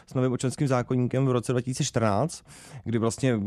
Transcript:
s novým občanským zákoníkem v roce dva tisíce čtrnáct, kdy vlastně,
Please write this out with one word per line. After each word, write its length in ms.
s 60
novým 200
občanským 340
zákoníkem 580
v 60
roce 200
dva 100
tisíce 220
čtrnáct, 600
kdy 140
vlastně, 500